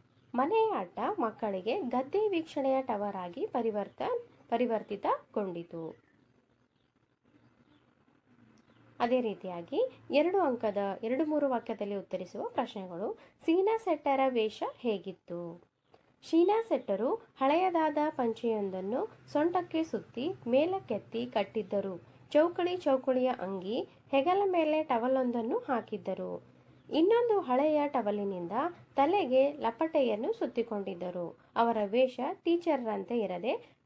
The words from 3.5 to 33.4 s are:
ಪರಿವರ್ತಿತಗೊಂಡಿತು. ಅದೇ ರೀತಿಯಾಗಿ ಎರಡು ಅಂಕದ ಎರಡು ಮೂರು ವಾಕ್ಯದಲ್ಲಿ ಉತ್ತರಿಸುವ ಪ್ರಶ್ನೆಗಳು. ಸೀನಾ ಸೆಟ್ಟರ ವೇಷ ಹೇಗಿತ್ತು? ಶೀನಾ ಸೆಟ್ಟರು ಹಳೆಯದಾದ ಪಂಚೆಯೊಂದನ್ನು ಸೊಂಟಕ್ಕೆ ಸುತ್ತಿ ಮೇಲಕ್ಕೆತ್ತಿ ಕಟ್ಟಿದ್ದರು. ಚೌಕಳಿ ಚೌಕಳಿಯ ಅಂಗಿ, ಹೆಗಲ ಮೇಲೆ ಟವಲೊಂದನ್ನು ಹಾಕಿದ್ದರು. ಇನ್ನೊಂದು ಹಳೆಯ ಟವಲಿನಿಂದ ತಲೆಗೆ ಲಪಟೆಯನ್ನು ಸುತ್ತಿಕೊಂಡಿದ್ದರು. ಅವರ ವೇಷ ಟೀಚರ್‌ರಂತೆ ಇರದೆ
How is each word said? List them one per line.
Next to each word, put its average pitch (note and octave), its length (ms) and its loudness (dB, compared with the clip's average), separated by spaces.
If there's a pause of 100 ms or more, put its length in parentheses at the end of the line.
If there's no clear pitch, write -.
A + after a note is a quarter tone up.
ಪರಿವರ್ತಿತಗೊಂಡಿತು. G#3 1500 -4 (3000)
ಅದೇ B3 220 2
ರೀತಿಯಾಗಿ G3 680 -4 (220)
ಎರಡು E4+ 280 2
ಅಂಕದ A#3+ 380 0 (260)
ಎರಡು C4 220 0
ಮೂರು D4 240 0
ವಾಕ್ಯದಲ್ಲಿ A3 460 -4
ಉತ್ತರಿಸುವ F#3 540 -8
ಪ್ರಶ್ನೆಗಳು. G#3 720 -6 (260)
ಸೀನಾ F#4+ 320 4
ಸೆಟ್ಟರ D4 500 0
ವೇಷ A3+ 360 -2 (140)
ಹೇಗಿತ್ತು? F3 840 -6 (600)
ಶೀನಾ F#4+ 400 4
ಸೆಟ್ಟರು C4 540 -2
ಹಳೆಯದಾದ D#4+ 840 2 (120)
ಪಂಚೆಯೊಂದನ್ನು A3 1000 -2 (200)
ಸೊಂಟಕ್ಕೆ E4+ 560 0
ಸುತ್ತಿ C4 480 -6 (160)
ಮೇಲಕ್ಕೆತ್ತಿ B3+ 800 0
ಕಟ್ಟಿದ್ದರು. G3 880 -4 (160)
ಚೌಕಳಿ F4 480 2
ಚೌಕಳಿಯ C4 500 2
ಅಂಗಿ, G#3 600 -4 (240)
ಹೆಗಲ F4 340 4
ಮೇಲೆ D#4 380 2
ಟವಲೊಂದನ್ನು B3 760 0
ಹಾಕಿದ್ದರು. G3 840 -6 (480)
ಇನ್ನೊಂದು G#4+ 480 4
ಹಳೆಯ D4 480 2
ಟವಲಿನಿಂದ G3+ 640 -2 (440)
ತಲೆಗೆ C#4+ 580 4
ಲಪಟೆಯನ್ನು C4 800 0
ಸುತ್ತಿಕೊಂಡಿದ್ದರು. G3 1040 -4 (180)
ಅವರ A#3 300 2
ವೇಷ B3 340 2 (240)
ಟೀಚರ್‌ರಂತೆ B3 760 0
ಇರದೆ G3 640 -4